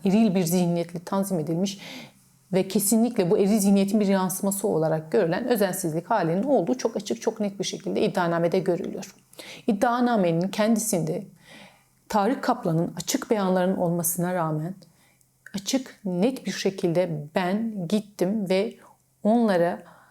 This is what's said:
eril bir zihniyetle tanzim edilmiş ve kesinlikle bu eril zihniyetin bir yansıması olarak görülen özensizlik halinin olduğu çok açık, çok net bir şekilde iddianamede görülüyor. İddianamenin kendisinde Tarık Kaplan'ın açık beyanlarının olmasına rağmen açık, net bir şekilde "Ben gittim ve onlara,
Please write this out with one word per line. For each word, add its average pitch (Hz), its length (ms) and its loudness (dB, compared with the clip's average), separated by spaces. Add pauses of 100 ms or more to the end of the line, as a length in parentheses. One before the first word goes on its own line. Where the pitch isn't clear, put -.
eril 202 300 4
bir 190 80 2
zihniyetle 170 560 0
tanzim 190 400 -2
edilmiş 170 400 -2 (760)
ve 185 140 2
kesinlikle 220 640 2
bu - 60 4
eril 202 220 4
zihniyetin 196 400 4
bir 208 80 2
yansıması 196 600 0
olarak 160 440 0
görülen 196 360 2
özensizlik 180 640 0
halinin 190 340 2
olduğu 247 320 2
çok 233 200 -2
açık, 226 260 -6
çok - 180 -2
net 202 200 -4
bir 185 40 -4
şekilde 185 380 -4
iddianamede 175 580 2
görülüyor. - 560 -4 (520)
İddianamenin 214 800 2
kendisinde 202 760 0 (840)
Tarık 220 340 0
Kaplan'ın 170 540 0
açık - 340 -4
beyanlarının 190 460 2
olmasına 175 560 -2
rağmen 160 420 -4 (800)
açık, 262 500 -6
net 202 400 0
bir 190 60 -4
şekilde 185 580 0 (260)
"Ben 196 520 -2
gittim 202 600 -2
ve 196 260 0 (480)
onlara, 208 600 2 (280)